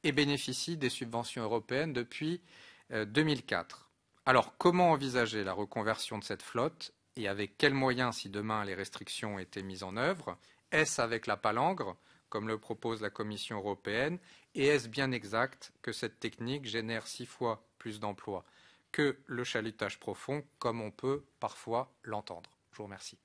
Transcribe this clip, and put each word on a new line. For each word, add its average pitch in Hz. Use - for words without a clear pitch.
et 151
bénéficient 143
des 131
subventions 117
européennes 123
depuis, 151
euh, 110
deux 113
mille 143
quatre. -
Alors, 127
comment 175
envisager 123
la 95
reconversion 107
de 101
cette -
flotte -
et 107
avec 98
quels 147
moyens 127
si -
demain 107
les 98
restrictions 98
étaient 95
mises 95
en 95
œuvre ? 135
Est-ce 156
avec 113
la 101
palangre, 113
comme 107
le 110
propose 113
la 104
Commission 107
européenne ? 104
Et 139
est-ce 139
bien 131
exact 113
que 117
cette -
technique 123
génère 113
six -
fois 113
plus 104
d'emplois 101
que 143
le 123
chalutage 110
profond, 135
comme 117
on 107
peut 139
parfois 117
l'entendre ? 101
Je -
vous 107
remercie. 98